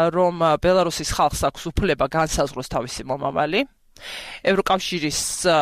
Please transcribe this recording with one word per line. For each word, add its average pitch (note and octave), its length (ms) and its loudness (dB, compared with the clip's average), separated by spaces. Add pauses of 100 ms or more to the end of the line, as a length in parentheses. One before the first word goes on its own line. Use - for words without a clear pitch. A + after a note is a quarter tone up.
რომ, F3 300 2
ა, E3 180 4
ბელარუსის E3+ 560 2
ხალხს - 320 0
აქვს C#3+ 220 -2
უფლება D3+ 420 0
განსაზღვროს C#3+ 640 -2
თავისი B2 340 -6
მომავალი. D3 640 -2 (760)
ევროკავშირის, F#3 800 0 (220)
ა, E3+ 200 4